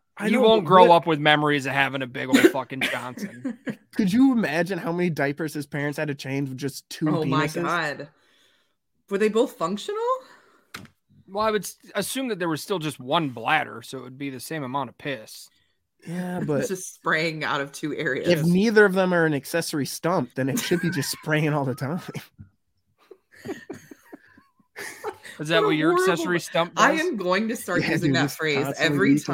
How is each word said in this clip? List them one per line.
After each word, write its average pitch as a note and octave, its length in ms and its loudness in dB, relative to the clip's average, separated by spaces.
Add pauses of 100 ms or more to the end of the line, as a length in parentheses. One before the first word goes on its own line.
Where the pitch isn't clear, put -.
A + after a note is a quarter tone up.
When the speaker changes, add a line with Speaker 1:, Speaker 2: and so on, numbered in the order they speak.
(160)
Speaker 1:
I G3+ 100 -6
Speaker 2:
You G#3+ 60 2
Speaker 1:
know, C4 100 4
Speaker 2:
won't A3 220 6
Speaker 1:
but C#3+ 40 -2
Speaker 2:
grow F3+ 180 10
Speaker 1:
what E3+ 100 8
Speaker 2:
up E3 120 2
with D#3 100 2
memories D3 480 4
of C3 60 -2
having C3+ 300 0
a B2+ 40 -4
big C3 220 -8
old C3 100 6 (140)
fucking C3 300 -6
Johnson. D#3+ 760 -8 (180)
Speaker 1:
<laughs> - 200 -20
Could F#3+ 160 2
you C4 200 6
imagine F3 460 0
how E3 140 -4
many F3 180 0
diapers C#3+ 440 -2
his D3 120 -8
parents C#3+ 320 -4
had D#3 100 -4
to C#3 60 -4
change C#3 360 -4
with B2+ 80 -10
just C3+ 300 -8
two - 200 -4
Speaker 3:
Oh D#3+ 160 0
my D#3 240 0
Speaker 1:
penises? E3+ 140 -6
Speaker 3:
God. D3+ 460 -4 (1000)
Were G3 80 -2
they G#3+ 100 2
both A3+ 280 0
functional? G3+ 420 -6 (1300)
Speaker 2:
Well, G#3 160 -2
I A3 40 2
would G#3+ 140 0
s-, - 120 -14 (180)
assume B3+ 340 -4
that G3+ 100 -4
there F3 100 -2
was D#3 140 -2
still G3 160 -2
just D3+ 200 -6
one C#3+ 320 0
bladder, A#2 520 -2
so - 160 -12
it B2+ 40 -12
would B2+ 160 -18
be C#3 120 -8
the B2+ 100 -12
same D#3 240 -8
amount C3 240 -6
of - 100 -20
piss. A#2+ 500 -12 (580)
Speaker 1:
Yeah, F3+ 320 -6
Speaker 3:
It's D#3 80 -4
Speaker 1:
but C#3+ 220 0
Speaker 3:
just - 260 -8
spraying D#3+ 500 -2
out C#3 160 -2
of C#3 100 -8
two - 240 -6
areas. C#3 340 -2
Speaker 1:
if D#3 160 0
neither G#3 420 6
of F#3 80 0
them F#3 180 2
are E3+ 140 4
an D#3 80 0
accessory D3+ 520 -4
stump, E3 480 -2
then C3 140 -2
it B2+ 100 -2
should F3 220 -2
be E3+ 100 -2
just - 200 -4
spraying D3+ 420 -2
all D3 140 -2
the B2 80 -4
time. C#3+ 320 -6
<laughs> - 40 -12 (3250)
Speaker 2:
Is D3+ 80 -6
that E3 100 2
Speaker 3:
What D3+ 60 4
a - 20 4
Speaker 2:
what D#3 100 4
your D#3 160 4
Speaker 3:
horrible F#3 200 4
Speaker 2:
accessory F3 280 0
stump E3+ 360 -2
Speaker 3:
I C4+ 200 6
Speaker 2:
does? D#4+ 100 -2
Speaker 3:
am D#4 100 -2
going F#3 320 0
to A#3+ 80 -4
start F3 260 -2
Speaker 1:
Yeah, - 100 -2
Speaker 3:
using F#3+ 160 0
Speaker 1:
dude, C3+ 80 2
Speaker 3:
that D#3+ 80 2
Speaker 1:
just C#3 140 -6
Speaker 3:
phrase D3+ 260 0
Speaker 1:
constantly C#3 300 0
Speaker 3:
every C#3 160 4
Speaker 1:
leaking. D3 240 4